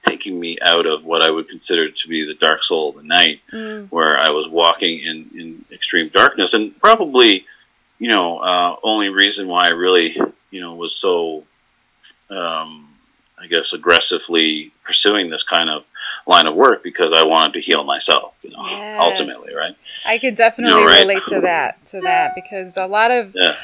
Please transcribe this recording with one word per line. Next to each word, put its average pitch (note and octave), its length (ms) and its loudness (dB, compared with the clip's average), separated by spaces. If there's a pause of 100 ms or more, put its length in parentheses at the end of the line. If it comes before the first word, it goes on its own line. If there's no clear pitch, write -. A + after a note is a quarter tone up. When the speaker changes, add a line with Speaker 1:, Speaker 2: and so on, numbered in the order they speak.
Speaker 1:
taking - 360 -4
me E2+ 220 -8
out E2+ 240 2
of D#2 180 -4
what E2 200 0
I D#2+ 80 4
would D#2+ 180 -4
consider E2 400 -2
to - 180 -10
be D#2+ 160 -4
the D2+ 120 -10
dark D#2 280 0
soul D#2 260 -2
of C#2+ 80 -14
the C#2+ 60 -20
night, E2 380 2 (100)
Speaker 2:
Mm. G#3+ 380 -12
Speaker 1:
where D#2 300 2
I D#2 100 2
was D2+ 180 -2
walking E2+ 520 0
in, D#2+ 360 -12
in E2 360 -18
extreme - 380 -4
darkness. G2+ 440 2
And G#2+ 260 -2
probably, C3+ 680 4 (500)
you A#2 120 -4
know, F2 280 0
uh, F2+ 460 0
only G#2+ 260 0
reason G2 380 0
why F2 180 2
I E2+ 60 4
really, F2 440 2 (360)
you F#2 100 -14
know, E2+ 140 -14
was E2+ 200 -10
so, E2 480 -4 (880)
um, D#2+ 600 -10 (500)
I F#2+ 80 -20
guess, E2 260 -2
aggressively E2 960 0 (120)
pursuing G#2 460 0
this D#2 140 -4
kind E2 260 -2
of D2+ 140 -8 (440)
line E2+ 200 4
of D#2 80 -2
work A#2 280 4
because E2 300 -2
I D#2+ 100 6
wanted D#2+ 300 4
to D2 80 -6
heal D#2 220 0
myself, C#2+ 600 -2
you - 80 -20
know, - 160 -20
Speaker 2:
Yes. G#3 340 -8
Speaker 1:
ultimately, D2 540 -2
right? D#2+ 200 -8 (300)
Speaker 2:
I A3+ 120 -2
could A#3 180 -4
definitely A3 440 2
Speaker 1:
You D#3+ 60 6
know, E3 60 2
right? F#3 100 6
Speaker 2:
relate G3 240 2
to G3 160 -2
that, E3 460 -2
to F#3+ 140 -14
that, F#3 340 0
because F#3 420 -10
a F#3+ 100 -4
lot G#3+ 240 2
of, A3 240 -2
Speaker 1:
Yeah. - 280 2